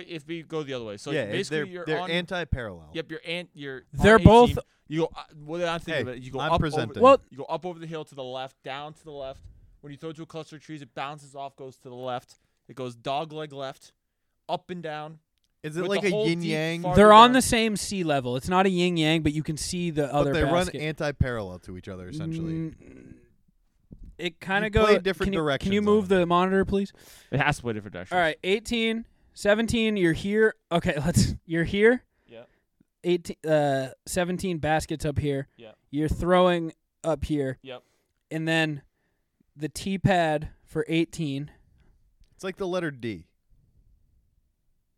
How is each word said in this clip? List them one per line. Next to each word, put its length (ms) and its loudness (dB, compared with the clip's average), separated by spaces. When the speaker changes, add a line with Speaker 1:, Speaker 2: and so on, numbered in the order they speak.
Speaker 1:
if 200 -12
we 160 -10
go 200 -8
the 100 -8
other 120 -8
way. 100 -10
So 160 -10
Speaker 2:
Yeah, 120 -2
it, 80 -6
Speaker 1:
basically 260 -4
Speaker 2:
they're, 80 -2
Speaker 1:
you're 200 -12
Speaker 2:
they're 140 -2
Speaker 1:
on 120 -6
Speaker 2:
anti-parallel. 840 -6
Speaker 1:
Yep, 180 -8
you're 140 -12
an-, 280 -8
you're 380 -12
Speaker 3:
They're 280 8
Speaker 1:
on 40 2
Speaker 3:
both 280 8
Speaker 1:
eighteen. 120 -6
You 140 -4
go, 160 -2
uh, 60 -14
what 200 -8
I'm 160 -4
thinking 160 -8
Speaker 2:
Hey, 80 0
Speaker 1:
about 140 -8
it, 60 -16
you 80 -16
go 80 -8
Speaker 2:
I'm 140 0
Speaker 1:
up 80 2
Speaker 2:
presenting. 300 -2
Speaker 1:
over, 100 -2
Speaker 3:
Well 280 8
Speaker 1:
you 80 -20
go 80 -10
up 200 -6
over 140 -8
the 80 -14
hill 180 -10
to 100 -20
the 80 -10
left, 400 -10
down 300 -12
to 100 -20
the 80 -18
left. 300 -14
When 100 -18
you 60 -16
throw 160 -12
to 80 -16
a 40 -12
cluster 300 -14
of 60 -20
trees, 200 -16
it 140 -20
bounces 400 -12
off, 220 -12
goes 200 -16
to 120 -20
the 60 -16
left. 440 -10
It 80 -20
goes 180 -8
dog 380 -6
leg 180 -12
left, 400 -14
up 220 -6
and 120 -10
down. 380 -12
Speaker 2:
Is 160 -8
it 40 -2
Speaker 1:
with 100 -2
Speaker 2:
like 100 0
Speaker 1:
the 60 0
Speaker 2:
a 40 2
Speaker 1:
hole 160 0
Speaker 2:
yin 140 0
Speaker 1:
deep 80 -4
Speaker 2:
yang? 320 -2
Speaker 1:
farther 160 -2
Speaker 3:
They're 160 10
on 160 12
Speaker 1:
down. 60 2
Speaker 3:
the 60 6
same 360 0
sea 260 -4
level. 320 0
It's 140 -6
not 160 4
a 40 4
yin 280 2
yang, 260 2
but 80 2
you 120 -4
can 120 -4
see 360 -4
the 120 0
Speaker 2:
But 80 -4
Speaker 3:
other 220 2
Speaker 2:
they 100 2
Speaker 3:
basket. 340 2
Speaker 2:
run 60 -6
anti-parallel 760 -4
to 180 -14
each 100 -14
other, 220 -12
essentially. 440 -6
Speaker 3:
Mm, 600 -10
it 240 -10
kinda 260 0
Speaker 2:
You 40 -4
play 240 6
Speaker 3:
goes. 80 -2
Speaker 2:
different 240 -2
Speaker 3:
Can 60 0
you, 60 0
Speaker 2:
directions 280 0
Speaker 3:
can 60 2
you 60 2
Speaker 2:
on 60 0
Speaker 3:
move 200 4
Speaker 2:
it. 100 4
Speaker 3:
the 100 4
monitor, 400 2
please? 260 -2
Speaker 1:
It 80 0
has 180 4
to 60 -16
play 100 -4
different 200 -10
directions. 220 -10
Speaker 3:
All 60 4
right, 220 0
eighteen, 640 0
seventeen, 600 2
you're 180 4
here. 420 2
Okay, 260 0
<laughs> 100 -4
let's. 300 4
You're 180 -2
here. 400 4
Speaker 1:
Yeah. 160 -20
Speaker 3:
Eighteen, 320 -2
uh, 400 2
seventeen 520 -2
baskets 480 -2
up 140 -2
here. 360 -2
Speaker 1:
Yeah. 160 -20
Speaker 3:
You're 180 0
throwing 640 2
up 180 -2
here. 400 -4
Speaker 1:
Yep. 200 -16
Speaker 3:
And 160 -6
then 340 0
the 140 -8
tee 280 -6
pad 520 2
for 240 -6
eighteen. 640 -4
Speaker 2:
It's 80 -18
like 140 -10
the 100 -6
letter 240 -4
D. 360 -8